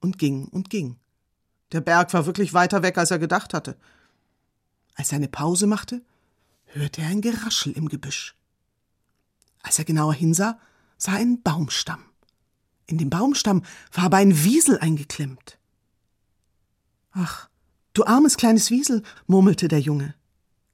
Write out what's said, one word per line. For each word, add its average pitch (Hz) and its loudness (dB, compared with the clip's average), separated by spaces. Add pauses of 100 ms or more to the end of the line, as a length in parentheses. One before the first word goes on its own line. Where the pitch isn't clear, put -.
und 185 -4
ging 139 -2
und 190 -8
ging. 143 -8 (720)
Der 160 -4
Berg 170 2
war 170 2
wirklich 180 -2
weiter 180 2
weg, 180 0
als 170 0
er 170 -2
gedacht 170 -4
hatte. 139 -8 (1160)
Als - -6
er 143 -4
eine 143 -2
Pause 175 -2
machte, 214 -4 (600)
hörte 147 -8
er 156 -4
ein 202 -2
Geraschel 220 -4
im 156 -6
Gebüsch. - -10 (1300)
Als - -4
er 156 -4
genauer 156 0
hinsah, 170 0 (380)
sah 190 -4
er 190 -2
einen 240 0
Baumstamm. 160 -4 (840)
In 160 -4
dem 151 -2
Baumstamm 202 0 (280)
war 180 0
aber 190 4
ein 190 6
Wiesel 262 4
eingeklemmt. 147 -6 (1500)
„Ach, - -6 (440)
du 214 2
armes 262 4
kleines 226 2
Wiesel“, 247 0 (240)
murmelte 190 4
der 151 2
Junge. 147 -4 (580)